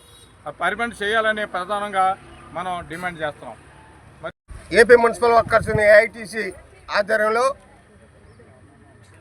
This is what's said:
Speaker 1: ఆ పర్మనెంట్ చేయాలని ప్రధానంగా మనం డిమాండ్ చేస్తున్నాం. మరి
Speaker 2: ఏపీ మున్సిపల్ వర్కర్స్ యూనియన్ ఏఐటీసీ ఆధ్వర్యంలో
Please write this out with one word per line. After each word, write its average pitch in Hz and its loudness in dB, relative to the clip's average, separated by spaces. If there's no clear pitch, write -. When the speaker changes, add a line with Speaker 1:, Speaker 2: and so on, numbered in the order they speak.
Speaker 1:
ఆ - -8
పర్మనెంట్ 208 -4
చేయాలని 214 -2
ప్రధానంగా 196 -2
మనం 180 -8
డిమాండ్ 170 -8
చేస్తున్నాం. 139 -8
మరి 165 -12
Speaker 2:
ఏపీ 240 8
మున్సిపల్ 233 2
వర్కర్స్ 220 0
యూనియన్ 214 4
ఏఐటీసీ 220 2
ఆధ్వర్యంలో 214 0